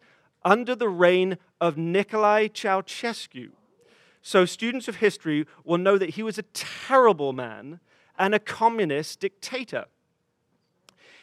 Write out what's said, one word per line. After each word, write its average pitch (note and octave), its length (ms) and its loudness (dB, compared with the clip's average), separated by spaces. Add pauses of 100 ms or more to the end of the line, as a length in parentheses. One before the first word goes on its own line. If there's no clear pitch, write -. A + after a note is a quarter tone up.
(460)
under A3+ 280 2
the A#3 140 -2
reign F3+ 500 2 (220)
of E3+ 160 0
Nicolae G#3 720 0
Ceausescu. G3 1000 -6 (720)
So F#3 240 4
students A#3 420 -6
of A3+ 100 -8
history D#3 480 0 (200)
will E3+ 120 2
know G3 200 4
that F#3 140 -4
he G#3+ 120 -8
was A3 140 -6
a G#3+ 60 -10 (100)
terrible G3+ 800 2
man B2+ 480 -12 (360)
and G3 160 2
a G#3 60 2
communist G3+ 800 -2
dictator. G3 640 -8 (1400)